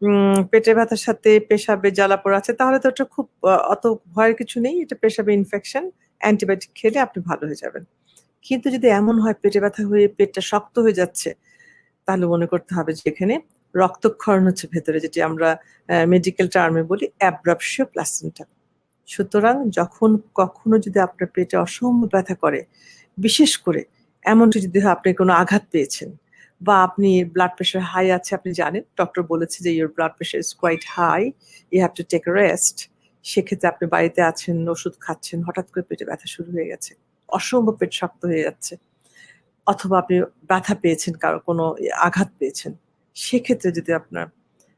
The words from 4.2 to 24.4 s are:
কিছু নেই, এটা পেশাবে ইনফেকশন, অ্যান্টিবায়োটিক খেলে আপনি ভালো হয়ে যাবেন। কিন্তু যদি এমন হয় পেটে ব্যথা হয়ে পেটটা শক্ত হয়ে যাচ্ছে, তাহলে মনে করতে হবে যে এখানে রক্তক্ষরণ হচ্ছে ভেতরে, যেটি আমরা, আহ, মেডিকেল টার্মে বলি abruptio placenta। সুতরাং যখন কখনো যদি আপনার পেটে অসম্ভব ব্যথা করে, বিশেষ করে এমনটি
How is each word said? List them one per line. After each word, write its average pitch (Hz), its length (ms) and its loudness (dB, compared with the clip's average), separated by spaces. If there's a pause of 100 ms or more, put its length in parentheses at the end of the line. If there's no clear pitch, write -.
কিছু 233 260 -8
নেই, 302 220 -2
এটা - 140 -10
পেশাবে 214 380 0
ইনফেকশন, 202 560 -4 (280)
অ্যান্টিবায়োটিক 202 560 0
খেলে 226 240 -2
আপনি 240 240 -4
ভালো 165 240 -6
হয়ে 151 100 -8
যাবেন। - 280 -12 (580)
কিন্তু 262 280 -2
যদি 247 180 2
এমন 214 300 4
হয় 214 160 2
পেটে 202 260 0
ব্যথা 202 260 -2
হয়ে 208 220 4
পেটটা 202 320 -2
শক্ত 202 380 -4
হয়ে 226 140 4
যাচ্ছে, 175 420 -2 (720)
তাহলে 185 200 0
মনে 170 200 0
করতে 175 280 -4
হবে 160 180 -4
যে 160 120 -10
এখানে 226 360 -2 (340)
রক্তক্ষরণ 190 720 2
হচ্ছে 185 240 -2
ভেতরে, 160 300 -2
যেটি 165 220 -4
আমরা, 160 300 0
আহ, 165 540 -2
মেডিকেল 180 420 2
টার্মে 165 340 2
বলি 180 260 -4 (120)
abruptio 175 640 0
placenta। - 600 -8 (640)
সুতরাং 220 640 0
যখন 208 480 0 (160)
কখনো 208 440 0
যদি 208 200 -2
আপনার 180 360 -2
পেটে 180 220 -2
অসম্ভব 233 520 0
ব্যথা 190 260 0
করে, 147 300 -2 (540)
বিশেষ 226 400 2
করে - 260 -4 (380)
এমনটি 220 380 6